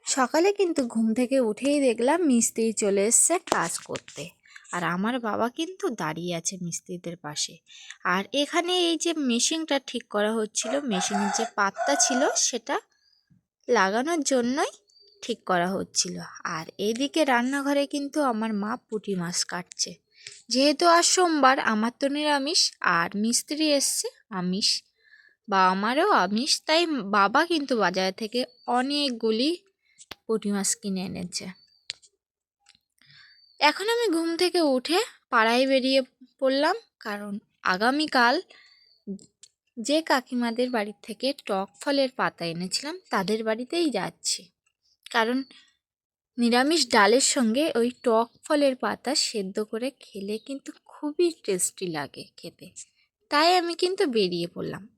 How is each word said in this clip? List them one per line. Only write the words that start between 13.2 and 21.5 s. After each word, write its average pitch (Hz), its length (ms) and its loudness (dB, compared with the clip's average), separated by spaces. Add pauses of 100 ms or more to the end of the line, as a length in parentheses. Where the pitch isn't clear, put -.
লাগানোর 240 460 0 (100)
জন্যই 269 400 0 (520)
ঠিক 233 140 -6 (120)
করা 175 260 2
হচ্ছিল। 180 400 -4 (400)
আর 160 100 -8 (220)
এদিকে 269 320 -2 (120)
রান্নাঘরে 277 520 0 (100)
কিন্তু 285 240 -4 (140)
আমার 220 180 -2 (120)
মা 214 100 -4 (140)
পুঁটি 202 360 -6
মাছ 170 160 -4 (120)
কাটছে, - 400 -8 (640)
যেহেতু 285 320 4 (120)
আজ 339 180 4
সোমবার, 302 420 4 (160)